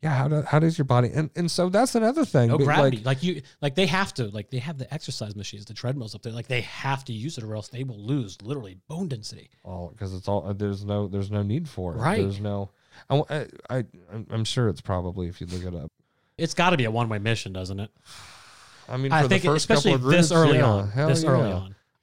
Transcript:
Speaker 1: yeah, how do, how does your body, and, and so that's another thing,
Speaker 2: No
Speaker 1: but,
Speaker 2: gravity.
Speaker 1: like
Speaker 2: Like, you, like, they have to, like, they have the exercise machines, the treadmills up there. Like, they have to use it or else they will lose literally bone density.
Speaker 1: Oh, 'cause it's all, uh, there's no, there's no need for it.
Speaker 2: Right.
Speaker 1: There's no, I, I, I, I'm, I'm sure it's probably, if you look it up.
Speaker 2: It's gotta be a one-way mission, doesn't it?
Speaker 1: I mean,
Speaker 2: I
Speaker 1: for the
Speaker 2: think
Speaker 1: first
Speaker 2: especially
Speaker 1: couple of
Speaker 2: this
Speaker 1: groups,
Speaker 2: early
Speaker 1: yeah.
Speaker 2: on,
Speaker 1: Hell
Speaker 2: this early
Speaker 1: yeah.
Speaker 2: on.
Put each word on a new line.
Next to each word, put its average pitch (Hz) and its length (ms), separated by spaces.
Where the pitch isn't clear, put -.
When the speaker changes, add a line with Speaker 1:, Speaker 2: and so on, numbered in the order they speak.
Speaker 1:
yeah, 151 140
how 135 120
do, 151 160
how - 160
does 160 180
your 147 80
body, 123 280
and, 151 220
and 175 140
so 180 200
that's 214 260
another 240 300
thing, 123 240
Speaker 2:
No 135 100
Speaker 1:
but, 139 60
Speaker 2:
gravity. 135 320
Speaker 1:
like 107 80
Speaker 2:
Like, 135 180
you, 170 180
like, 143 120
they 185 140
have 190 280
to, 123 120
like, 104 240
they 131 80
have 143 180
the 131 160
exercise 113 420
machines, 101 300
the - 80
treadmills 120 400
up 98 80
there. 113 120
Like, 117 140
they 123 140
have 135 440
to 123 80
use 117 260
it 107 40
or 107 120
else 104 140
they 127 140
will 123 160
lose 110 440
literally 107 340
bone 175 200
density. 107 420
Speaker 1:
Oh, 90 340
'cause 95 160
it's 92 140
all, 98 200
uh, 101 60
there's 101 320
no, 101 220
there's 98 240
no 104 100
need 117 260
for 90 280
it. - 20
Speaker 2:
Right. 196 240
Speaker 1:
There's 98 180
no, 101 300
I, 131 60
I, 143 180
I, 123 80
I'm, 110 160
I'm 110 160
sure 120 240
it's 87 120
probably, 90 460
if 85 140
you 90 60
look 90 160
it 90 100
up. 80 160
Speaker 2:
It's 165 160
gotta 175 240
be 123 80
a 110 60
one-way 113 260
mission, 104 360
doesn't 92 260
it? 107 100
Speaker 1:
I 123 100
mean, 135 140
Speaker 2:
I 156 120
Speaker 1:
for 135 40
the 190 120
Speaker 2:
think - 60
Speaker 1:
first 156 180
Speaker 2:
especially 160 300
Speaker 1:
couple 127 140
of 135 40
Speaker 2:
this 170 180
Speaker 1:
groups, 170 140
Speaker 2:
early 151 160
Speaker 1:
yeah. - 60
Speaker 2:
on, 101 260
Speaker 1:
Hell 135 160
Speaker 2:
this 160 160
early 139 260
Speaker 1:
yeah. 92 60
Speaker 2:
on. 95 200